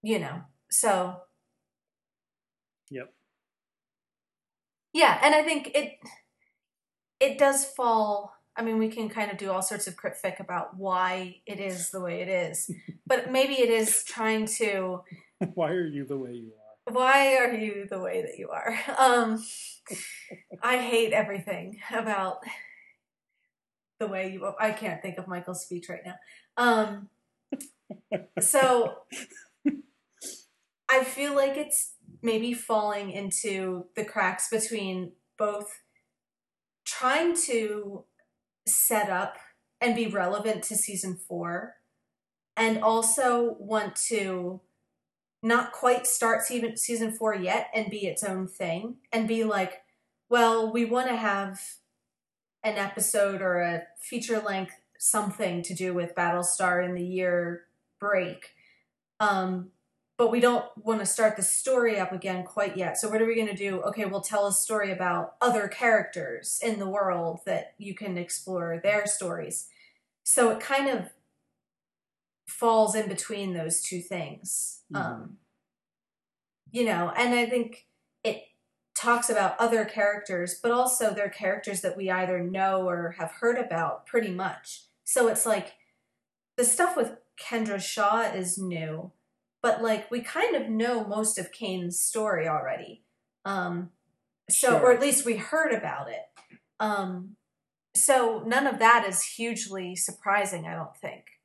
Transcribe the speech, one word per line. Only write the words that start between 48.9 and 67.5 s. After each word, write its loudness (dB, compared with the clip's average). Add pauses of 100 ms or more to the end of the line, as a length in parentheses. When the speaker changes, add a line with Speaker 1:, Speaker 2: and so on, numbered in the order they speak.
Speaker 1:
and 0
be 0
like, -2 (480)
"Well, 6
we 2
wanna 2
have -2 (1040)
an -2
episode 0
or 2
a 0 (160)
feature -2
length -4 (240)
something 0
to -8
do -4
with -4
Battlestar 2
in -4
the -4
year -2 (340)
break. -2 (680)
Um, 0 (460)
but 4
we 2
don't 6 (120)
wanna 0
start 4
the -4
story 2
up -2
again -4
quite -2
yet. -2
So -2
what 2
are 6
we 2
gonna 0
do? -2
Okay, -2
we'll -4
tell 0
a 0
story 0
about -2
other 4
characters 0
in -2
the -4
world -2
that -4